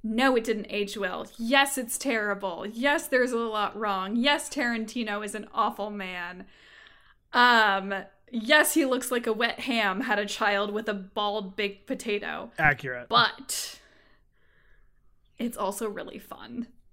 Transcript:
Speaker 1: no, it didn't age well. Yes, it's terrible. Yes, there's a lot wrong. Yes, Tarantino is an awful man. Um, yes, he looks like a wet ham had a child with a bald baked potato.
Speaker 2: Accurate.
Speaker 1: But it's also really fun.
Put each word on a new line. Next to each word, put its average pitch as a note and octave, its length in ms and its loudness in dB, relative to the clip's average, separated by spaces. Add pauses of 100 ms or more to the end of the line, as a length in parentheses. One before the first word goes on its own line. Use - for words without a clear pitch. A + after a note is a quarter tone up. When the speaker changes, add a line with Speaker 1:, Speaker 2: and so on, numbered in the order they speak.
Speaker 1:
no, B3 340 2
it A3+ 80 2
didn't G#3+ 260 -2
age G#3 260 -4
well. F#3+ 300 -4 (100)
Yes, C4+ 400 4
it's A#3+ 220 -4
terrible. G3+ 680 -2
Yes, C#4 420 0
there's B3+ 240 4
a A#3 40 0
lot G#3+ 420 -2
wrong. G3+ 380 -2
Yes, C#4+ 320 2
Tarantino A3+ 760 -2
is G#3 120 -8
an G#3+ 180 -10
awful G#3+ 380 0
man. F#3 560 -8 (880)
Um, G#3+ 580 6 (380)
yes, B3 420 4
he D#4+ 140 6
looks B3+ 240 0
like A#3+ 160 0
a A3+ 80 2
wet A#3 260 0
ham A3 400 0
had A#3 180 0
a G#3 60 0
child G3+ 480 0
with G#3+ 160 -4
a G#3 60 -2
bald G3+ 640 -4
baked G3+ 300 -6
potato. G#3 720 -6
Speaker 2:
Accurate. C3+ 520 -2
Speaker 1:
But - 680 0 (1600)
it's A#3 200 -4
also G#3 320 -4
really F#3+ 280 -12
fun. A#3 500 -12 (240)